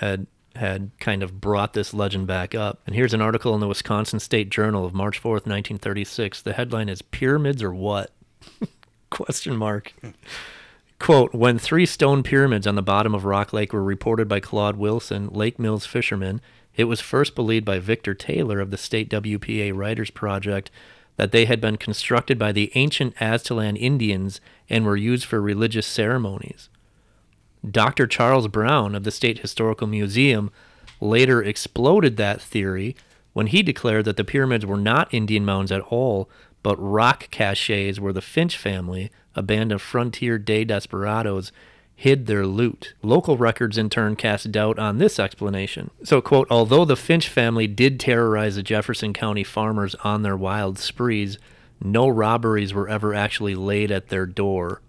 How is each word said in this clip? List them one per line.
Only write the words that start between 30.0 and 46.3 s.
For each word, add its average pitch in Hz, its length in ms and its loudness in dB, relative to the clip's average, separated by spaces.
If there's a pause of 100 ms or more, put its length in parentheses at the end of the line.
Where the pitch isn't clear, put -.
later 117 420 4
exploded 123 760 2
that 104 240 0
theory 95 560 -4 (360)
when 110 160 0
he 185 140 6
declared 110 440 0
that 104 100 0
the 107 80 0
pyramids 123 420 0
were 98 100 -2
not 110 360 2
Indian 107 320 2
mounds 98 280 0
at 98 100 0
all, 117 460 0 (340)
but 101 140 2
rock 107 540 2
caches 98 720 -2
where 98 120 -2
the 92 100 -6
Finch 170 340 -2
family, 92 540 -4 (240)
a 107 80 -2
band 107 300 0
of 101 100 -2
frontier 120 560 -2
day 107 260 0
desperados, 101 880 -4 (420)
hid 139 320 2
their 101 200 2
loot. 107 560 0
Local 139 340 4
records, 113 420 0
in 107 120 0
turn, 107 260 0
cast 110 340 -2
doubt 107 280 0
on 107 200 0
this 208 200 4
explanation. 98 720 -4 (120)
So, 139 180 4
quote, 135 300 4